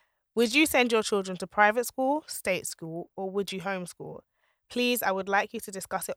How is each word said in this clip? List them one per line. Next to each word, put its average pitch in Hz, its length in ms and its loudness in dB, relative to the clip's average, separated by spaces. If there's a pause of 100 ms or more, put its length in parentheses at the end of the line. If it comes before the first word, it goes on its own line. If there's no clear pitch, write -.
(340)
Would 233 200 2
you 302 120 6
send 247 260 4
your 220 100 4
children 190 360 -2
to 190 80 -6
private 214 400 4
school, 269 400 0
state - 400 -4
school, 165 500 -10
or 190 140 -6
would 196 220 -4
you 190 100 -6
homeschool? 175 580 -8 (480)
Please, 247 340 0
I 190 80 2
would 190 180 -2
like 202 240 2
you 233 80 -6
to 202 120 -14
discuss 190 360 -8
it - 80 -4